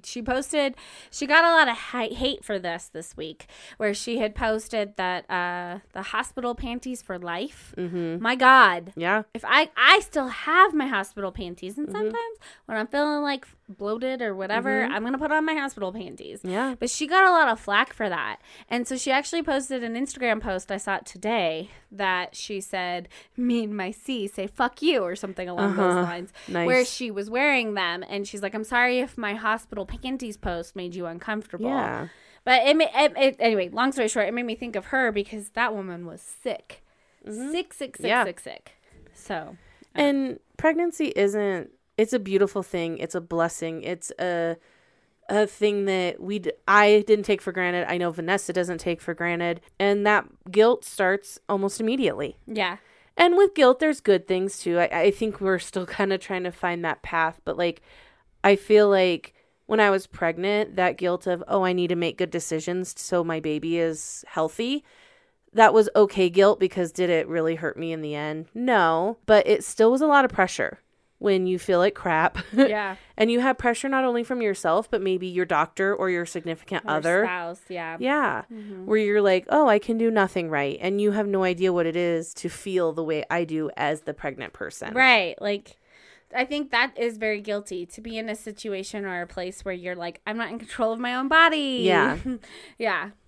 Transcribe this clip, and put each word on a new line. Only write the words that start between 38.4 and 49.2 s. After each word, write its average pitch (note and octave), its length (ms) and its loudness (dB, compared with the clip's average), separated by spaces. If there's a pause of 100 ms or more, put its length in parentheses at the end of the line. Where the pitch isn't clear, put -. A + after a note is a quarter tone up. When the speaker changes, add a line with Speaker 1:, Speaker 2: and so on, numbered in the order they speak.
Speaker 1:
sick. - 300 -18 (420)
So, - 200 -12 (600)
I D4+ 60 0
don't C#4+ 60 4
Speaker 2:
And C4+ 320 -2 (180)
pregnancy D#4+ 580 0
isn't, G3+ 560 0 (260)
it's A3 140 2
a B3 80 0
beautiful G3 420 2
thing. E3 360 -4
It's E3 180 -8
a F3 60 -4
blessing. E3 600 -2
It's F3 380 -8
a, E3+ 380 -2 (720)
a G#3 180 2
thing G#3 380 0
that F#3 360 -2
we, G3+ 180 -4
d-, F3 120 -4 (160)
I G#3 400 8
didn't G#3 160 4
take G3 180 0
for F3+ 120 -6
granted. F3+ 360 0
I F3 80 -2
know F3 140 0
Vanessa F3 400 -2
doesn't F3 280 -2
take E3+ 200 -4
for E3+ 140 -8
granted. E3+ 480 -2 (180)